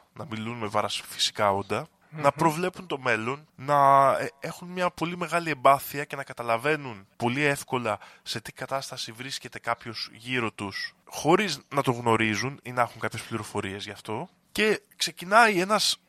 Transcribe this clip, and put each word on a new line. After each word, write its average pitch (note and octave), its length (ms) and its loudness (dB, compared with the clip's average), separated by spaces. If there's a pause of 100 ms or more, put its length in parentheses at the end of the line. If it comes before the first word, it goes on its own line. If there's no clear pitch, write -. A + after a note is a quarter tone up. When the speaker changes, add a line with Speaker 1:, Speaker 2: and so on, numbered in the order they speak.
(120)
Speaker 1:
Να G#2 180 -12
μιλούν A2 280 -6
με A2 80 -4
βαρασφυσικά G#2 840 0
όντα, G#2 360 -2 (220)
Speaker 2:
Μμμ. D#3 100 -14
Speaker 1:
να C#3+ 120 4
προβλέπουν E3 540 0
το D#3 120 -4
μέλλον, B2+ 480 -2 (100)
να, C#3 640 6
ε, A2+ 100 -2 (120)
έχουν E3 280 -10
μια F3+ 220 -2
πολύ F3 260 -6
μεγάλη E3+ 340 -2
εμπάθεια C#3 540 4
και - 120 -12
να C3+ 80 -8
καταλαβαίνουν A#2+ 800 -2 (100)
πολύ B2 280 0
εύκολα B2 540 -2 (240)
σε - 180 -8
τι - 120 -14
κατάσταση C3 600 -8
βρίσκεται B2 460 -12
κάποιος - 540 -6
γύρω A#2 400 -2
τους, - 420 -8 (100)
χωρίς E3+ 560 0 (140)
να C#3 80 0
το C3 100 2
γνωρίζουν A2+ 720 0
ή A#2+ 100 -12
να B2 100 0
έχουν A2+ 180 -6
κάποιες A2 220 -6
πληροφορίες G2+ 640 -6
γι' G#2 60 -10
αυτό. A2 380 -10 (240)
Και G#3 280 0 (160)
ξεκινάει G#3 640 4
ένας G3 480 0